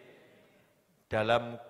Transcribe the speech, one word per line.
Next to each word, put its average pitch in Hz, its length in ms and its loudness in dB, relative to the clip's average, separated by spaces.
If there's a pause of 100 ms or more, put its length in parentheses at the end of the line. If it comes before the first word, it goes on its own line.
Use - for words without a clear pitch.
(1080)
Dalam 117 520 0 (100)